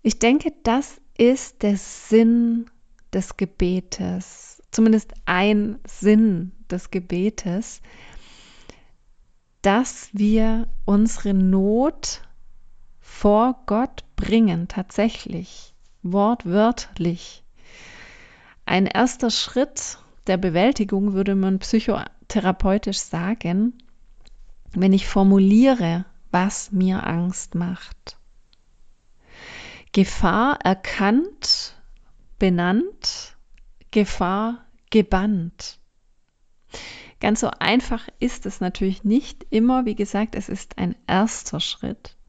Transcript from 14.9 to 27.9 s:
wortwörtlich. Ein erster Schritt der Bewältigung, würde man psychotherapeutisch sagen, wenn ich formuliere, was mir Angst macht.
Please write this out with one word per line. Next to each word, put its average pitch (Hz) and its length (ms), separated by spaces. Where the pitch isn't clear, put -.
wortwörtlich. 202 1400
Ein 185 220
erster 247 440
Schritt - 680
der 185 100
Bewältigung, 196 720
würde 196 220
man 190 240
psychotherapeutisch - 1400
sagen, 185 720
wenn 190 240
ich 196 120
formuliere, 196 1000
was 185 420
mir 185 340
Angst 175 480
macht. - 640